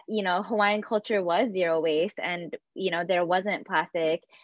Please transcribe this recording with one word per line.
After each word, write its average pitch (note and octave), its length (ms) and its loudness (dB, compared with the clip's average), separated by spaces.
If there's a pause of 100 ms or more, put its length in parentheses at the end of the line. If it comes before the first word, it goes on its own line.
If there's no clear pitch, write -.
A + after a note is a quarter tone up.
you G#3+ 160 -2
know, F#3 200 0
Hawaiian G#3 400 2
culture G#3 400 0
was F#3 300 2
zero E3+ 280 2
waste, D#3+ 380 0
and, F3 360 -6 (200)
you F#3+ 160 -2
know, E3+ 140 -2
there F3 200 2
wasn't F#3 420 0
plastic, E3 560 0 (220)